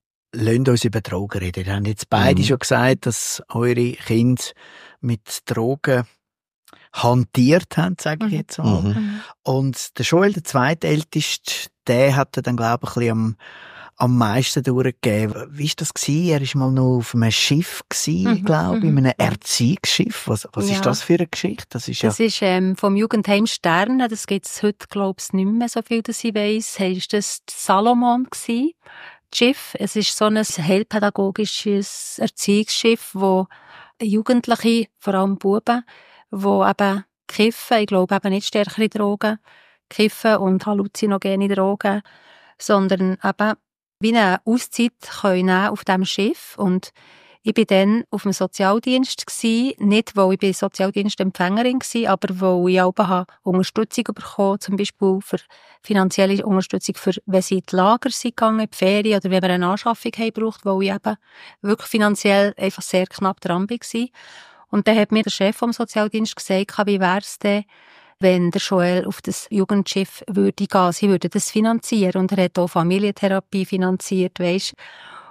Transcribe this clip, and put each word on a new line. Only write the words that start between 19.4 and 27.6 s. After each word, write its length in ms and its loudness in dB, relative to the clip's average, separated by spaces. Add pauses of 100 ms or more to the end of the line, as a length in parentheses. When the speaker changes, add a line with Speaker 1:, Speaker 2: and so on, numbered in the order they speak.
Speaker 1:
Was, 260 -2
was 160 -4
Speaker 3:
Ja. 60 0
Speaker 1:
ist 100 -2
das 160 0
für 140 2
eine 120 0
Geschichte? 420 -6
Das 180 -10
ist 140 -6
ja 80 2
Speaker 3:
Das 100 -2
ist, 220 0
ähm, 340 2
vom 200 0
Jugendheim 520 2
Sterne. 600 0
Das 200 -8
gibt's 340 -6
heute, 280 -2
glaub 300 -4
ich, 140 -12
nicht 140 2
mehr, 220 0
so 120 -4
viel, 200 -2
dass 220 -8
ich 120 -2
weiss. 420 -2
Hey, 160 0
ist 200 -6
das 360 -4
Salomon 800 2